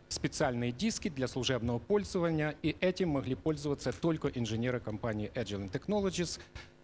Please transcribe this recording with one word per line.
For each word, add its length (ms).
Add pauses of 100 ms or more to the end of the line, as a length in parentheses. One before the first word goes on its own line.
специальные 640
диски 380
для 180
служебного 500
пользования, 840
и 180
этим 300
могли 240
пользоваться 580
только 360
инженеры 520
компании 540
Agilent 360
Technologies. 680 (420)